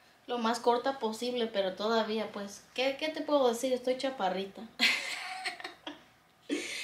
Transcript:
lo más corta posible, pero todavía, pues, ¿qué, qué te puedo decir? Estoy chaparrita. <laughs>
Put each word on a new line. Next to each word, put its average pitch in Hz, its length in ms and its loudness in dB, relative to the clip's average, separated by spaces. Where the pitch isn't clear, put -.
lo 247 140 -2
más 233 200 2
corta 240 380 2
posible, 240 480 -2
pero 196 280 0
todavía, 214 580 0
pues, 202 320 -10
¿qué, 269 260 0
qué 311 100 -2
te 311 120 -4
puedo 285 280 6
decir? 254 220 2
Estoy 254 260 2
chaparrita. 196 680 -2
<laughs> - 1800 -4